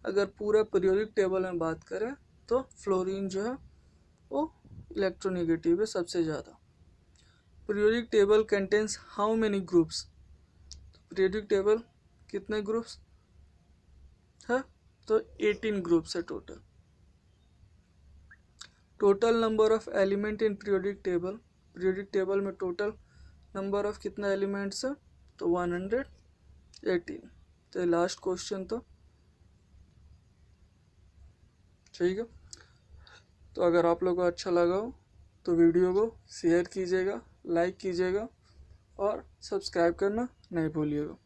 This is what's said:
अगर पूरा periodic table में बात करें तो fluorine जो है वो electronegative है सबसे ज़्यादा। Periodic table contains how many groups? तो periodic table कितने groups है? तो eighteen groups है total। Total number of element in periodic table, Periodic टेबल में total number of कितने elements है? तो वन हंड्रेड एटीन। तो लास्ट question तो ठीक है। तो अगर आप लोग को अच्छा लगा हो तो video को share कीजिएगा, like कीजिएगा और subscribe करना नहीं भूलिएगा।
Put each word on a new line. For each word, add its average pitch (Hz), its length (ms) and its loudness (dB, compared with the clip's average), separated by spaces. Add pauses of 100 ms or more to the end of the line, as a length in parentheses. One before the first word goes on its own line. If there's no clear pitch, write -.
अगर 190 220 0 (120)
पूरा 214 240 2 (120)
periodic 190 420 2
table 190 260 2
में 180 160 -4
बात 160 260 -4
करें 220 300 -6 (340)
तो 247 120 2 (180)
fluorine 190 500 -2
जो 190 140 -4
है 208 100 -4 (760)
वो 277 100 -2 (560)
electronegative 180 840 0
है 220 60 2
सबसे 175 380 -2
ज़्यादा। 151 340 -6 (1080)
Periodic 214 440 2
table 214 380 6
contains 208 460 0 (180)
how 208 220 0
many 208 240 0 (100)
groups? 165 320 2 (680)
तो - 300 -20 (100)
periodic 190 400 0
table 208 280 4 (520)
कितने 208 320 -6
groups 220 360 -6 (1500)
है? 254 120 0 (460)
तो 220 120 2 (200)
eighteen 208 420 0
groups 170 340 0
है 170 60 -4
total। - 380 -12 (2500)
Total 220 440 4
number 220 240 4 (100)
of - 100 -8 (140)
element 208 400 0
in 208 200 0
periodic 196 460 -2
table, 180 300 -2 (360)
Periodic 190 380 -2
टेबल 196 280 2
में 196 160 -4
total 196 360 -4 (640)
number 196 340 -2
of 202 120 -12
कितने 202 300 -4
elements 196 520 -4
है? 277 100 -4 (440)
तो 175 100 -2
वन 175 240 0
हंड्रेड - 1160 -8
एटीन। - 420 -4 (420)
तो 185 120 -4
लास्ट 170 380 0
question 185 420 -6
तो 233 200 -8 (3000)
ठीक 185 240 0
है। 233 60 -6 (1300)
तो - 60 -2
अगर 170 240 4
आप 175 160 2
लोग 180 140 0
को 180 60 0
अच्छा 175 280 -2
लगा 175 240 4
हो 220 200 -4 (520)
तो 175 100 0
video 170 380 6
को 214 120 4 (260)
share 175 400 2
कीजिएगा, 190 480 -2 (260)
like 175 320 0
कीजिएगा 185 480 -2 (720)
और 202 260 -2 (180)
subscribe 175 520 0
करना 214 320 -2 (260)
नहीं 160 160 -2
भूलिएगा। 151 580 -4